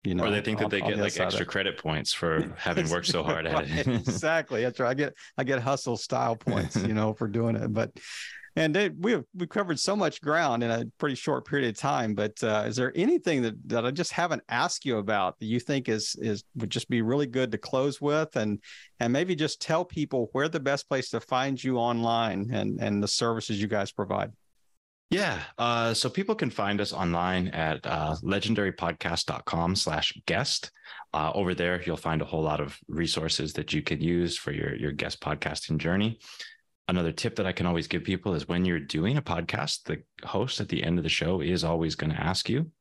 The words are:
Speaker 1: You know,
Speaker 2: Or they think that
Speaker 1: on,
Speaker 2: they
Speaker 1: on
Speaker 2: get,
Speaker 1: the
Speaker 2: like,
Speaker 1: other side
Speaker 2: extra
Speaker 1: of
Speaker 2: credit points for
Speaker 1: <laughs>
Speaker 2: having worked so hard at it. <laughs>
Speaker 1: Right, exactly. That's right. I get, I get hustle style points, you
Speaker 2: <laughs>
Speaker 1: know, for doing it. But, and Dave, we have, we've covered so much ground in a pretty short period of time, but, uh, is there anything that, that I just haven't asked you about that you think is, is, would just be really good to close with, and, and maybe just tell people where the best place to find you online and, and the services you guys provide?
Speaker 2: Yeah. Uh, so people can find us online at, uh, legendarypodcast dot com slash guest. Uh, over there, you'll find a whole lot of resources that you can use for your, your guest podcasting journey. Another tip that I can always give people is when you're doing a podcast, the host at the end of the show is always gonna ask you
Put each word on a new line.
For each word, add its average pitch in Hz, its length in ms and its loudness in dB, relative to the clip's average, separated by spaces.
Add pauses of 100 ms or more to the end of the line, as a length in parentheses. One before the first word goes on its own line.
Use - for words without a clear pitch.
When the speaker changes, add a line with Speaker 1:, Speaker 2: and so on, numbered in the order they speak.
Speaker 1:
You 92 120 0
know, 87 100 2
Speaker 2:
Or 104 60 4
they 104 100 2
think 107 180 0
that 107 60 2
Speaker 1:
on, 104 60 0
Speaker 2:
they 101 100 2
Speaker 1:
on 107 80 2
Speaker 2:
get, 107 80 0
Speaker 1:
the 101 60 2
Speaker 2:
like, 95 80 2
Speaker 1:
other - 60 -6
side 92 100 2
Speaker 2:
extra 92 180 0
Speaker 1:
of - 40 -12
Speaker 2:
credit 98 280 -2
points 78 360 -2
for 80 420 0
Speaker 1:
<laughs> - 20 -14
Speaker 2:
having 85 320 0
worked 85 180 0
so 82 160 2
hard 80 220 0
at - 180 2
it. 127 240 -2
<laughs> - 0 -
Speaker 1:
Right, 117 200 0
exactly. 139 560 0
That's 123 160 -2
right. 120 100 2
I 131 40 0
get, 143 200 -2 (240)
I 135 60 -2
get 131 160 2
hustle 123 380 0
style 123 400 0
points, 110 400 -2
you 107 160 2
Speaker 2:
<laughs> - 0 -
Speaker 1:
know, 107 200 2
for 113 140 -2
doing 113 300 2
it. 110 160 -2
But, 113 180 0 (640)
and 160 180 4
Dave, 196 240 2
we 196 140 2
have, 175 120 2 (120)
we've 175 140 -4
covered 180 300 0
so 196 160 2
much 175 240 0
ground 147 440 2
in 117 80 2
a 117 140 0 (120)
pretty 143 160 0
short 135 320 -2
period 139 240 2
of 104 80 -4
time, 127 380 0
but, 107 280 -2
uh, 107 220 2
is 113 100 -2
there 127 200 0
anything 175 480 2
that, 110 100 0 (160)
that 117 160 2
I 127 60 2
just 165 200 -4
haven't 165 380 0
asked 135 340 0
you 120 140 2
about 98 400 2
that 113 80 -8
you 117 140 2
think 135 300 0
is, 110 300 -2
is, 104 240 -2 (120)
would 113 160 -4
just - 180 -4
be 120 140 2
really 135 240 2
good 123 240 0
to 107 80 -2
close 135 420 0
with, 151 340 2
and, 107 220 2 (420)
and 120 140 2
maybe 175 220 2
just 151 260 -2
tell 165 240 2
people 139 460 -2
where 143 180 2
the 160 100 -2
best 139 300 0
place 131 220 0
to 117 80 -2
find 131 440 0
you 131 140 2
online 117 720 2
and, 104 300 0
and 104 220 2
the 104 40 0
services 113 540 0
you 107 60 0
guys 101 240 -2
provide? 101 400 -2 (800)
Speaker 2:
Yeah. 165 280 2 (200)
Uh, 117 340 2
so 123 160 2
people 196 240 0
can 135 160 0
find 101 320 0
us 101 120 -2
online 90 560 2
at, 80 360 -2
uh, 80 380 0
legendarypodcast 95 1000 0
dot - 200 -6
com 85 300 2
slash 78 380 0 (120)
guest. - 460 -2 (420)
Uh, 78 220 0
over 90 180 2
there, 87 320 0
you'll 85 100 0
find 78 280 0
a - 20 -2
whole 80 160 -2
lot 76 180 0
of 73 160 -4 (120)
resources 78 640 -2
that - 180 -4
you 76 120 0
can 76 180 -2
use 85 340 2
for - 160 -4
your, - 240 -2
your 73 180 -2
guest - 280 -6
podcasting 78 560 -2
journey. 95 400 2 (720)
Another 87 220 2
tip 110 240 -4
that 98 100 0
I 92 60 0
can 90 140 -2
always 85 200 2
give 85 200 -4
people 92 280 -2
is 73 140 -2
when 87 160 2
you're 87 160 2
doing 82 380 0
a 135 40 2
podcast, - 640 -2
the - 200 -4 (220)
host 113 360 -2
at 92 80 -4
the - 120 -2
end 85 160 0
of 80 60 0
the 80 60 -2
show 82 320 0
is 85 240 0
always 82 300 0
gonna 78 180 -2
ask - 340 -2
you 151 340 0